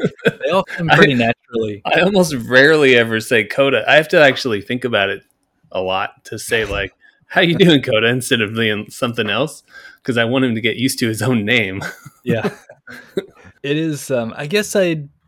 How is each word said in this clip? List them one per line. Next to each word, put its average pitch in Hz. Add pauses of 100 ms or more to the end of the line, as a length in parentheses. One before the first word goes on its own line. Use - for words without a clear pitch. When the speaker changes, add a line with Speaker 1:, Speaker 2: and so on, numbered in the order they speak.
(440)
Speaker 1:
they 143
all 185
come 170
Speaker 2:
<laughs> -
I 147
Speaker 1:
pretty 143
naturally. 113
Speaker 2:
I 160
almost 180
rarely 131
ever 113
say 110
coda. 131
I 131
have 156
to 175
actually 123
think 123
about 104
it 98 (500)
a 92
lot 95
to 113
say, 113
Speaker 1:
<laughs> 101
Speaker 2:
like, 95 (340)
"How -
you 170
doing, 170
coda?" 113
instead 123
of 107
being 110
something 117
else, 127 (400)
'cause 120
I 117
want 131
him 120
to 110
get 110
used 123
to 120
his 107
own 117
name. 104
<laughs> - (320)
Speaker 1:
Yeah. 117 (1120)
It 143
is, 156
um, 117
I 147
guess 208
I'd 165 (200)